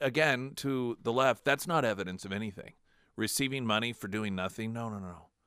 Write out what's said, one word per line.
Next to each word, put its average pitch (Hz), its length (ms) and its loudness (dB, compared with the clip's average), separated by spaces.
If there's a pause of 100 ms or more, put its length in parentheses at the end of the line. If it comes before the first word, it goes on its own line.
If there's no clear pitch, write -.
again, 135 560 2
to 127 440 -2
the 117 120 0
left, 131 320 4
that's 139 200 2
not 160 200 4
evidence 92 400 0
of 98 80 -6
anything. 104 400 -6 (420)
Receiving 131 500 0
money 113 280 2
for 104 160 -8
doing 104 260 0
nothing? 110 380 -4
No, 117 160 -6
no, 104 100 -8
no, 92 80 -10
no. 85 200 -16 (200)